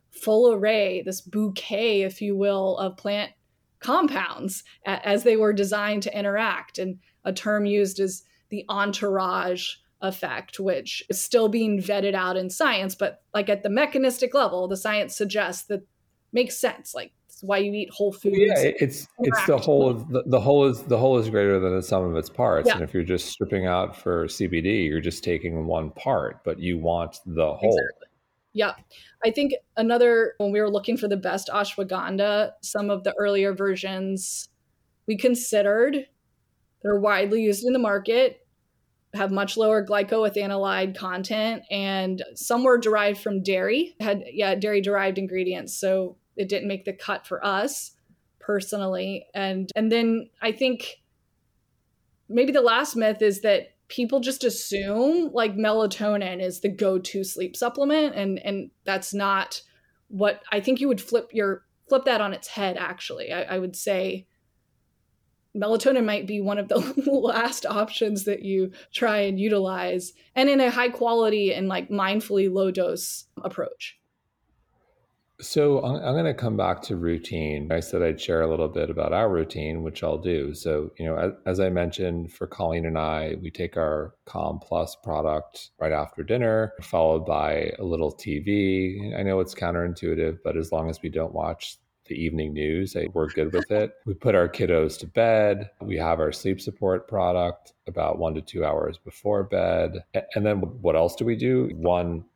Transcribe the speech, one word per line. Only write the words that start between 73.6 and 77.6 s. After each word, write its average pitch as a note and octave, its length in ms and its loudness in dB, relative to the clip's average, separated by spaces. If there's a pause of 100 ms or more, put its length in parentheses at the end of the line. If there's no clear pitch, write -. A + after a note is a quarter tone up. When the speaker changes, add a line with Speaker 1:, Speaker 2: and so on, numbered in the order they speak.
Speaker 2:
So D3 420 2
I'm, C3 120 -2
I'm C#3 200 -2
gonna D#3+ 200 0
come A2 200 -2
back F#2 280 0
to G2+ 120 -6
routine. E2 760 -2